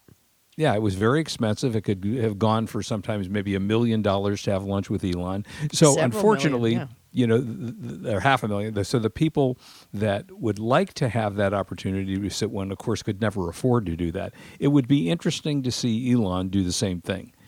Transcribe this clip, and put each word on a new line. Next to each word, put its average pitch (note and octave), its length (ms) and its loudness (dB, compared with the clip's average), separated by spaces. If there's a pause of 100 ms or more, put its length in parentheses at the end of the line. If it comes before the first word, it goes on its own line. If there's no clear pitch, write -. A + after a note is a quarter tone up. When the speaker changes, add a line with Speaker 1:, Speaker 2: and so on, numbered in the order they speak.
(560)
Speaker 1:
Yeah, D3+ 180 4
it G#2+ 80 2
was G2+ 120 2
very A2+ 260 4
expensive. A#2 540 0
It G#2+ 80 0
could G2 220 -2
have A2 340 0
gone A2 300 2
for A2 120 -4
sometimes G2+ 480 -4
maybe G2 280 -2
a F#2+ 40 0
million A2 420 2
dollars G2+ 400 0
to G#2 100 0
have F#2+ 120 0
lunch G2 240 -2
with G#2 140 -2
Elon. F#2 420 -2 (280)
So D3 220 6
Speaker 2:
Several D#3+ 100 2
Speaker 1:
unfortunately, C#3+ 720 2
Speaker 2:
million, A#2 120 -4 (220)
yeah. B2+ 100 0
Speaker 1:
you A#2+ 60 4
know, A2+ 160 4
th-, A#2+ 600 -10
th-, A#2 120 -2
or F#2+ 60 0
half C3 240 4
a A2 40 -2
million. G2+ 360 -2
So B2 160 0
the G#2+ 100 0
people C#3+ 480 0 (340)
that G2+ 460 -2
would G#2+ 220 -2
like C#3 340 0
to C3 140 -2
have G#2+ 280 -2
that G2+ 180 2
opportunity F#2+ 640 -2
to G2+ 140 -4
sit - 220 -4
one, G2 180 -4
of F#2 80 -6
course, A2 240 -4
could G2+ 180 -6
never G2+ 280 0
afford A#2+ 380 2
to E2 100 -2
do E2+ 160 -2
that. F#2 200 -8 (280)
It D3 80 2
would C#3+ 180 4
be D3 240 2
interesting D3+ 540 -2
to A#2+ 80 -2
see A#2+ 400 0
Elon F#2 380 2
do G2 120 2
the F2+ 100 0
same F#2 280 -2
thing, G2 320 -8 (160)